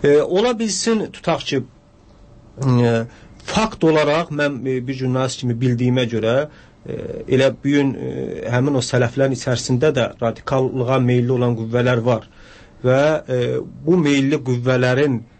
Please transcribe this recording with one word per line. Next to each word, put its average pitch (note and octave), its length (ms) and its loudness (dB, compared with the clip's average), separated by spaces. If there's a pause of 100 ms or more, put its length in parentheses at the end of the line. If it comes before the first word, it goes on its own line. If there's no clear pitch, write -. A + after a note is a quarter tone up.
E, D3 160 6
ola A3 380 0
bilsin, G#3+ 520 -2
tutaq - 380 -4
ki, C3+ 160 -2 (960)
e, A#2+ 320 4 (500)
fakt - 400 -2
olaraq D#3 460 2
mən, C#3+ 320 -2
e, C3 240 -2
bir C3 160 -6
jurnalist B2+ 400 -2
kimi A#2+ 160 -2
bildiyimə B2 500 2
görə, A2+ 280 0 (500)
e, - 100 -10 (380)
elə C3 160 4
bu C#3+ 240 -2
gün, C#3 220 2
e, - 120 -8 (440)
həmin C3+ 260 2
o A#2+ 60 0
sələflərin C3 500 0
içərisində B2+ 640 0
də A#2 140 0 (120)
radikallığa C3 760 -2
meyilli B2 320 2
olan A#2+ 260 0
qüvvələr A#2+ 460 0
var. A#2 240 0 (560)
Və, C3 200 4 (240)
e, B2+ 100 -2 (480)
bu F3 100 4
meyilli C#3+ 480 2
qüvvələrin B2+ 800 0 (180)